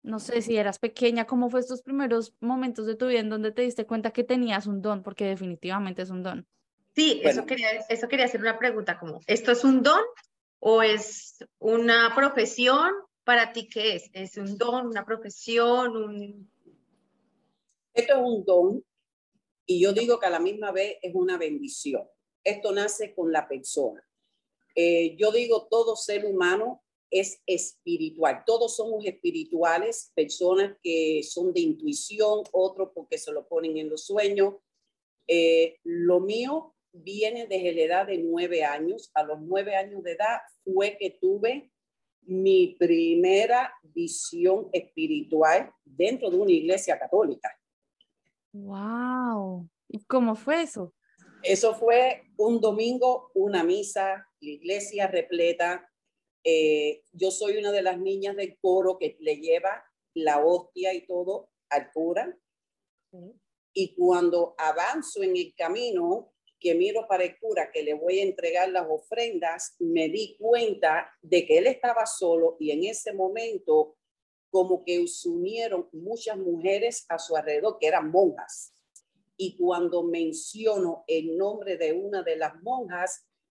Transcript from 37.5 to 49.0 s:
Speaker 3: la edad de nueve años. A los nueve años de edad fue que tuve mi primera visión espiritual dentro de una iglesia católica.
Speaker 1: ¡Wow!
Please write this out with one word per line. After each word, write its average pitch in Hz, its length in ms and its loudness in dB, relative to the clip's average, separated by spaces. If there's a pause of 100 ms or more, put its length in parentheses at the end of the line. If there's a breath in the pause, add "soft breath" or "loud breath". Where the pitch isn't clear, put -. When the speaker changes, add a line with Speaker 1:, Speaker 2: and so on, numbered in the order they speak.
Speaker 3:
la 165 80 0
edad 180 280 2
de 190 100 -2
nueve 170 440 0
años. 156 520 -2
A 156 80 2
los 151 180 -4
nueve 196 340 -2
años 196 280 -4
de 170 100 -8
edad 214 280 -2 (220)
fue 196 360 0
que 196 200 -6
tuve 208 540 -2 (540)
mi 185 520 4
primera 185 920 4 (100)
visión 311 920 -2
espiritual 160 960 0 (100)
dentro 208 460 -2
de 175 80 0
una 196 160 4
iglesia 170 460 0
católica. 165 600 -2 (920)
Speaker 1:
¡Wow! 202 1160 -6 (200)